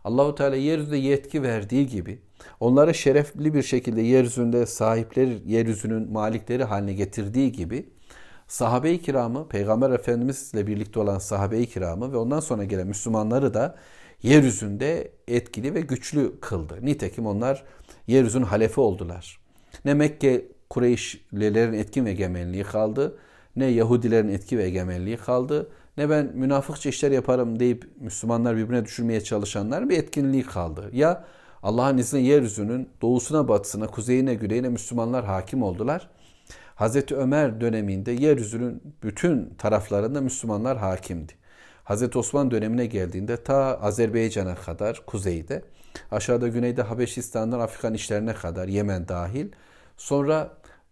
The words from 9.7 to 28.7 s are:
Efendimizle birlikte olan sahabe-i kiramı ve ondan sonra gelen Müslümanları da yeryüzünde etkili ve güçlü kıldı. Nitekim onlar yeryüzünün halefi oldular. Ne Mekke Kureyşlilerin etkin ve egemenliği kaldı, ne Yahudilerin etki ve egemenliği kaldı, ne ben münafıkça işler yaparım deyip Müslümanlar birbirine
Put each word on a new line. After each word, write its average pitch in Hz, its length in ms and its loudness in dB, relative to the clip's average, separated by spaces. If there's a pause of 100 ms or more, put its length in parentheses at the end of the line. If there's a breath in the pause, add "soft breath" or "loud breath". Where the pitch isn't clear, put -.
Efendimizle 120 760 -2
birlikte 104 340 -2
olan 101 180 0
sahabe-i 107 480 -2
kiramı 95 460 -6
ve 131 40 -4
ondan 123 240 0
sonra 110 240 -4
gelen 95 220 -2
Müslümanları 110 680 0
da 120 220 0 (460 loud breath)
yeryüzünde 127 920 4 (160)
etkili 120 460 -2
ve - 60 0
güçlü 135 600 -2
kıldı. 82 420 -6
Nitekim 123 440 -2
onlar 117 380 -2 (420 loud breath)
yeryüzünün 123 380 6
halefi 107 360 2
oldular. 92 600 -2 (440 loud breath)
Ne 143 100 4
Mekke 147 540 2 (220)
Kureyşlilerin 113 1000 2
etkin 110 320 -2
ve 107 60 0
egemenliği 90 540 -2
kaldı, 110 540 -2 (380 loud breath)
ne 131 100 2
Yahudilerin 113 600 4
etki 98 300 -2
ve 98 60 2
egemenliği 92 520 -2
kaldı, 131 540 -2 (260 soft breath)
ne 147 140 0
ben 147 240 2
münafıkça 139 540 0
işler 139 220 0
yaparım 123 500 2
deyip 120 300 0 (100)
Müslümanlar 117 560 -2
birbirine 113 280 0